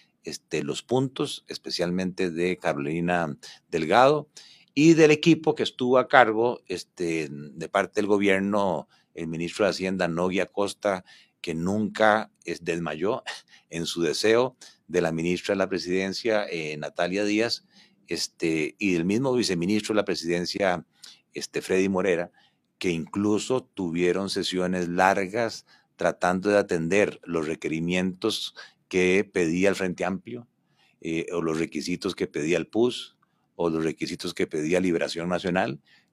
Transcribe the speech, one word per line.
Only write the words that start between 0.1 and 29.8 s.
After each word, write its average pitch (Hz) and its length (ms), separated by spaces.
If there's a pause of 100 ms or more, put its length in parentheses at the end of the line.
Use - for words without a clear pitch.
este, 78 400
los 71 180
puntos, 131 640
especialmente 90 840
de 87 260
Carolina 82 800 (320)
Delgado, 120 580 (460)
y 156 200
del 156 180
equipo 156 440
que 131 80
estuvo 123 340
a 123 100
cargo, 117 600
este, 82 640
de 76 380
parte 98 320
del 104 60
gobierno, 98 800 (260)
el 85 140
ministro 82 380
de 92 60
Hacienda, 92 360
Nogui 90 340
Acosta, 98 640 (360)
que 82 140
nunca 104 760 (120)
es, 85 220
desmayó 85 600
<laughs> - 440
en 82 160
su 82 160
deseo, 110 560 (300)
de 87 140
la 85 100
ministra 85 420
de 98 60
la 95 100
Presidencia, 95 800
eh, 78 280
Natalia 87 460
Díaz, 107 420 (420)
este, 80 720
y 98 160
del 82 120
mismo 123 280
viceministro 104 600
de 107 40
la 101 80
Presidencia, 87 800 (480)
este, - 280
Freddy 95 260
Morera, 92 440 (460)
que 95 120
incluso 101 720
tuvieron 90 640
sesiones 90 600
largas 98 760 (300)
tratando 90 540
de 101 80
atender 92 680
los 82 240
requerimientos 87 1080 (320)
que 92 440
pedía 90 380
el 95 60
Frente 90 300